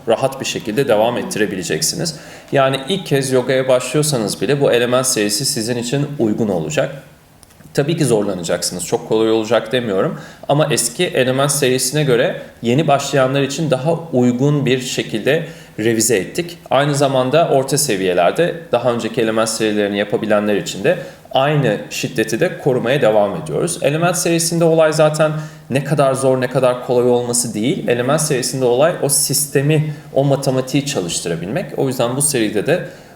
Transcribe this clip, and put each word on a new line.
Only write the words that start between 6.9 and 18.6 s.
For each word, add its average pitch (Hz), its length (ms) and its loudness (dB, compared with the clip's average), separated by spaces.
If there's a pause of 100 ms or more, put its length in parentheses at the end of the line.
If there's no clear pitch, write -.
Tabii 156 220 0
ki 160 80 0
zorlanacaksınız, 92 840 -2
çok - 220 -4
kolay 110 220 2
olacak 110 420 0
demiyorum. 117 480 -2 (280)
Ama 151 220 2
eski 123 360 0
element 131 460 0
serisine 131 520 0
göre 131 360 2 (220)
yeni 131 260 2
başlayanlar 139 540 2
için 139 280 -2
daha 135 240 0 (180)
uygun 127 540 2
bir 127 140 2
şekilde 123 640 -2 (320)
revize 113 380 2
ettik. 98 420 -4 (120)
Aynı 143 240 2
zamanda 135 540 2
orta 135 300 2
seviyelerde 95 760 2 (180)